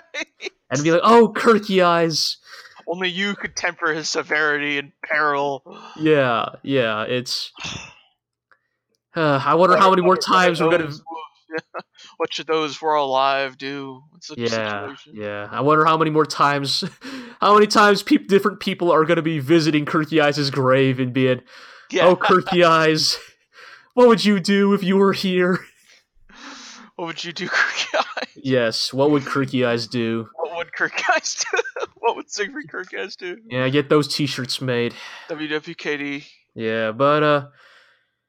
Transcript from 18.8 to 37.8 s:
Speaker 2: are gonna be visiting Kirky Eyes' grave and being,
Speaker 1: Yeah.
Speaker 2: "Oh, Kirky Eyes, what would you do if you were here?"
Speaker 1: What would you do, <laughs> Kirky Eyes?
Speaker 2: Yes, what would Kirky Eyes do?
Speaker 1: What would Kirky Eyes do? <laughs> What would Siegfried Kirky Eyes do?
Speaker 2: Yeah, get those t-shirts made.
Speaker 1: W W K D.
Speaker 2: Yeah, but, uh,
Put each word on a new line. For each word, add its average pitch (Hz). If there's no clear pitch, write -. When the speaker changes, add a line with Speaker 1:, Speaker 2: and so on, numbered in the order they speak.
Speaker 2:
are 156
gonna 165
be 160
visiting 151
Kirky 156
Eyes' 147
grave 131
and 127
being, 127
Speaker 1:
Yeah. 170
Speaker 2:
"Oh, 180
Kirky 185
Eyes, 160
what 247
would 180
you 202
do 202
if 196
you 185
were 196
here?" 180
Speaker 1:
What 175
would 165
you 170
do, 180
<laughs> -
Kirky -
Eyes? -
Speaker 2:
Yes, 123
what 139
would 147
Kirky 135
Eyes 117
do? 113
Speaker 1:
What 165
would 165
Kirky 170
Eyes -
do? -
<laughs> -
What -
would 294
Siegfried 277
Kirky 190
Eyes 196
do? 180
Speaker 2:
Yeah, 127
get 143
those 147
t-shirts 131
made. 120
Speaker 1:
W 151
W 156
K 147
D. 143
Speaker 2:
Yeah, 113
but, 143
uh, 147